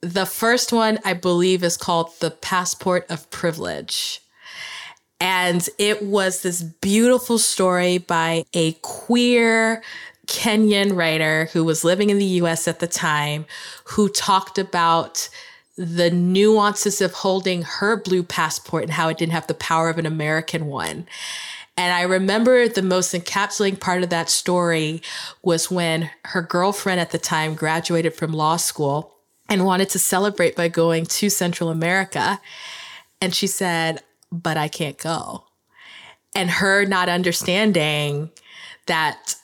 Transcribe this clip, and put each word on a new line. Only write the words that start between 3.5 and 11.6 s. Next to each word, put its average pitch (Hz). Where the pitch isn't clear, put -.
And 180
it 208
was 196
this 170
beautiful 226
story 180
by 165
a 160
queer 226
Kenyan 208
writer 160
who 165